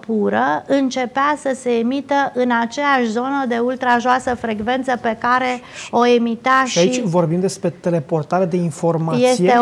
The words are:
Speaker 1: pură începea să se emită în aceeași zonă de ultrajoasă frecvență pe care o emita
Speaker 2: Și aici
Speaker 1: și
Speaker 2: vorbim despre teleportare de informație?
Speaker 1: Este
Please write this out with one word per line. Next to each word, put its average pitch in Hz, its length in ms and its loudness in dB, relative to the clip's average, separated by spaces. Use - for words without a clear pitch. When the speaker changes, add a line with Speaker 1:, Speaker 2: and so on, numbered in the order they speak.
Speaker 1:
pură 220 600 0
începea 269 720 0
să 262 200 -4
se 247 100 -4
emită 269 640 0
în 247 160 0
aceeași 254 500 0
zonă 269 380 -2
de 233 100 -2
ultrajoasă 247 760 0
frecvență 240 640 -2
pe 226 200 -2
care 247 400 0
o 233 160 2
emita 240 600 2
Speaker 2:
Și 233 120 -4
aici 247 160 2
Speaker 1:
și 254 80 -2
Speaker 2:
vorbim 170 380 2
despre 185 300 -2
teleportare 170 760 -2
de 180 120 -2
informație? 170 720 0
Speaker 1:
Este 240 360 4